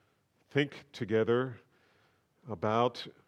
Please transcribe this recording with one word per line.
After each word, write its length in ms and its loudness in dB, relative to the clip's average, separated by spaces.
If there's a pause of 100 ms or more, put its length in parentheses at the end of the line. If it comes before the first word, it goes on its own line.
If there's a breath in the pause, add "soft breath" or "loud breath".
(520)
think 400 0
together 640 0 (920)
about 560 0 (240)